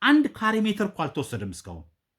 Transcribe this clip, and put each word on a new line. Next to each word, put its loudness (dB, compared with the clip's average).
አንድ 6
ካሬ -2
ሜትር 0
እኮ -8
አልተወሰደም -6
እስካሁን። -14